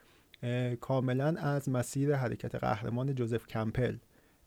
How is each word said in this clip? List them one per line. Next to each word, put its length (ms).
اه، 320
کاملاً 640
از 300
مسیر 460
حرکت 400
قهرمان 600
جوزف 320
کمپل 500